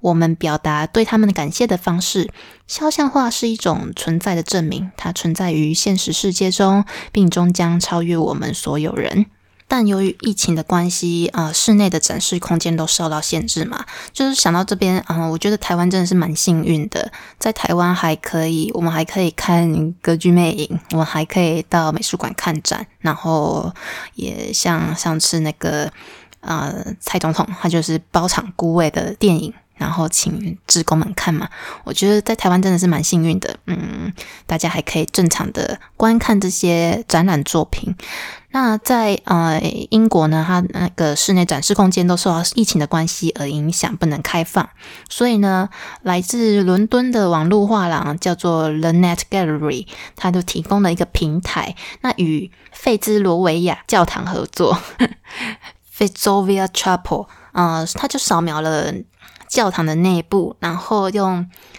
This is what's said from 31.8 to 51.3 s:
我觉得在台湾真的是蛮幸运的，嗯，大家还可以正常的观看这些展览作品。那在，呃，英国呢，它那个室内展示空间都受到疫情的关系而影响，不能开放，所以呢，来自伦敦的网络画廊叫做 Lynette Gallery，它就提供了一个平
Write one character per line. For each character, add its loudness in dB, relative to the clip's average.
我 -8
觉 2
得 4
在 -2
台 0
湾 6
真 4
的 4
是 2
蛮 2
幸 2
运 2
的， -4
嗯， -6
大 0
家 0
还 -2
可 -4
以 2
正 4
常 -2
的 -4
观 4
看 2
这 0
些 0
展 4
览 2
作 0
品。 -4
那 2
在， 0
呃， 2
英 6
国 4
呢， 2
它 2
那 -2
个 0
室 2
内 6
展 -2
示 0
空 6
间 2
都 4
受 0
到 0
疫 2
情 0
的 0
关 0
系 -4
而 -4
影 -2
响， -4
不 -2
能 -2
开 -2
放， -2
所 0
以 2
呢， 2
来 0
自 2
伦 4
敦 2
的 2
网 2
络 4
画 2
廊 -2
叫 0
做 0
Lynette 2
Gallery， -2
它 -2
就 2
提 -6
供 2
了 2
一 0
个 -2
平 -2